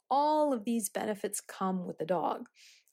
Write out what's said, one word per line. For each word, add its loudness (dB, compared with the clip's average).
All 4
of -2
these -2
benefits -4
come -4
with -8
a -4
dog. 0